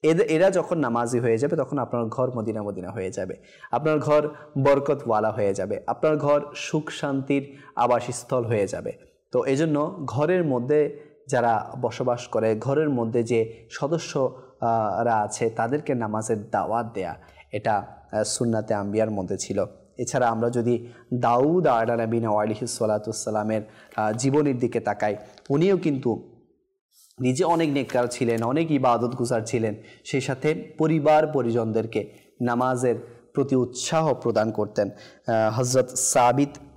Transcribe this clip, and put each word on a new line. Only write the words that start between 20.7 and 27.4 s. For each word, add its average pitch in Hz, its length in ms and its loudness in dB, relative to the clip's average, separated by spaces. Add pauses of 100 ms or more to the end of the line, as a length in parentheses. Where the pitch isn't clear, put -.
দাউদ 127 520 2
আলা 117 400 2
নবীনা 113 240 0
ওয়া 107 120 2
আলাইহি 110 240 -2
সালাতু 110 440 -2
ওয়াস - 140 -8
সালামের, 107 380 -2 (340)
আহ, 110 160 0
জীবনীর 135 460 0
দিকে 117 220 0
তাকাই, 104 360 -2 (340)
উনিও 175 260 4
কিন্তু 131 600 -2 (840)
নিজে 127 240 0